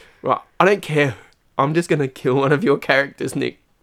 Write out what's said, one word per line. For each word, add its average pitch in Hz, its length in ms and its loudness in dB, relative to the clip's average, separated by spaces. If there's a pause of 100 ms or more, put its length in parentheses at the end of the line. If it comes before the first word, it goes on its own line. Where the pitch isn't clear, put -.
(220)
right, 135 200 -2 (180)
I 165 60 6
don't 202 160 2
care. 147 340 -2 (420)
I'm 139 160 0
just 170 160 -2
gonna 147 180 0
kill 131 280 -2
one 135 160 2
of 147 120 2
your 147 140 2
characters, 139 580 -2
Nick. 127 240 -6 (240)